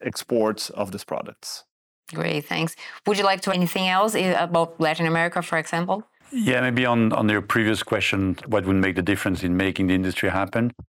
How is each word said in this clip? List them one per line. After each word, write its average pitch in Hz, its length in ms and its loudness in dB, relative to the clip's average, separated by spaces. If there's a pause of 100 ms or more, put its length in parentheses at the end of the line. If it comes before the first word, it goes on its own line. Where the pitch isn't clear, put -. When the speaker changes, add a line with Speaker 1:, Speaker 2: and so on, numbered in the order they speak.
Speaker 1:
exports 110 680 -2
of 101 200 -6
these 98 140 -10
products. - 580 -10 (500)
Speaker 2:
Great, 160 320 -4
thanks. 165 320 -4 (300)
Would 208 100 2
you 208 80 2
like 190 180 2
to 196 100 -2
anything 185 360 0
else 202 260 2
i-, - 40 0
about 170 600 0
Latin 160 280 0
America, 165 340 0
for 170 160 -4
example? 180 500 -2 (240)
Speaker 3:
Yeah, 208 300 2
maybe 127 240 2
on, 117 280 4
on 117 160 2
your 104 120 4
previous 107 420 2
question, 98 540 0 (100)
what 101 200 0
would 98 100 4
make 95 200 2
the 92 60 0
difference 92 400 0
in 90 140 0
making 95 300 0
the 90 80 4
industry 92 340 0
happen? 98 440 0 (200)